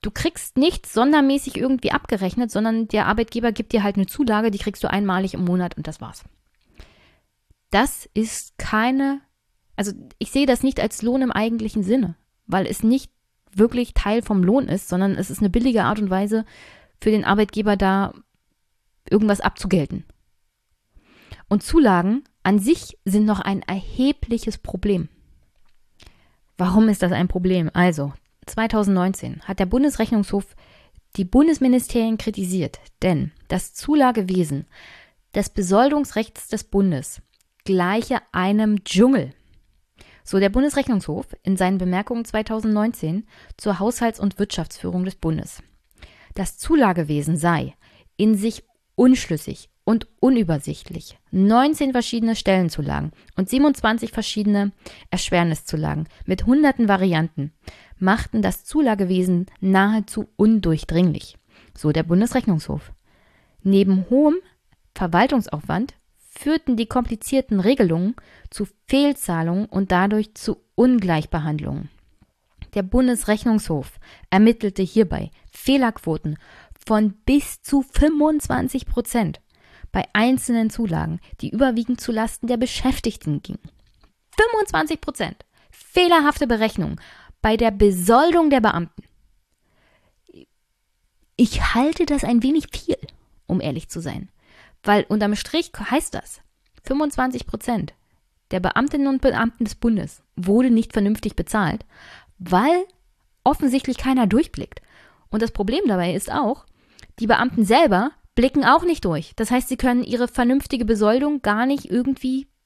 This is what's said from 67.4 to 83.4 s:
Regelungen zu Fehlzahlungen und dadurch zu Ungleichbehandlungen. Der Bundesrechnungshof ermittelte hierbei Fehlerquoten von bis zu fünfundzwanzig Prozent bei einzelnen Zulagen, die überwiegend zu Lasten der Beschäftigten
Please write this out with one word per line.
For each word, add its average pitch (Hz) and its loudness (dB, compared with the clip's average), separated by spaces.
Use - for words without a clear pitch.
Regelungen 190 2
zu - -8
Fehlzahlungen 202 0
und 190 -2
dadurch 202 0
zu - -6
Ungleichbehandlungen. 156 0
Der 202 -2
Bundesrechnungshof 214 0
ermittelte 214 4
hierbei 185 0
Fehlerquoten 220 -2
von 214 2
bis - 0
zu 277 0
fünfundzwanzig 294 0
Prozent 226 -2
bei 190 -2
einzelnen 233 0
Zulagen, 165 -4
die - -8
überwiegend 240 -4
zu - -8
Lasten 220 -6
der 240 -2
Beschäftigten 233 -6